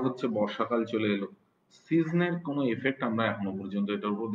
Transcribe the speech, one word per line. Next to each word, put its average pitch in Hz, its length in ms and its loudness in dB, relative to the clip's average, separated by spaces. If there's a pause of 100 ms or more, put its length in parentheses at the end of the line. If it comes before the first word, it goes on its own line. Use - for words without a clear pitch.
হচ্ছে 131 200 -2 (120)
বর্ষাকাল 113 440 0 (120)
চলে 107 220 2
এলো। 98 120 -4 (560)
সিজনের 165 500 2 (140)
কোনো 143 140 -2 (140)
এফেক্ট 131 340 0
আমরা 110 220 0
এখনো 101 280 -2
পর্যন্ত 98 280 -2 (100)
এটার 104 180 -2
উপর 113 200 -4